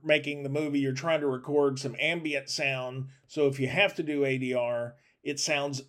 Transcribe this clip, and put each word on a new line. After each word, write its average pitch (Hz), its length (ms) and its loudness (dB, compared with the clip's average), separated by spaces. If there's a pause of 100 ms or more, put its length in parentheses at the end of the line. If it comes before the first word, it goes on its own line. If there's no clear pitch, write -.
making 147 400 2
the 139 60 -6
movie, 147 320 0
you're 135 100 2
trying 151 300 0
to 143 60 0
record 139 520 2
some 123 220 -6
ambient 151 480 -2
sound. 131 560 -4 (220)
So 147 200 2
if 135 140 0
you 127 60 2
have 190 280 2
to 170 80 -2
do 147 220 0
A 131 120 2
D 127 160 -2
R, 120 420 -2 (280)
it 143 160 -6
sounds 143 500 -2